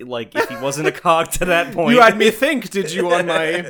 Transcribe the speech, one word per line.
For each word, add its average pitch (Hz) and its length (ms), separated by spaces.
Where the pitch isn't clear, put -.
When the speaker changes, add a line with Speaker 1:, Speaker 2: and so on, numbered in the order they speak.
Speaker 1:
like, 120 340
if - 140
he - 80
wasn't 139 320
a - 40
cog 165 400
to - 120
that 170 300
Speaker 2:
<laughs> - 0
Speaker 1:
point. 170 200
Speaker 2:
You 247 80
had 226 160
me 220 120
think, 269 400
did 185 220
you, 175 200
on 175 140
my, 160 440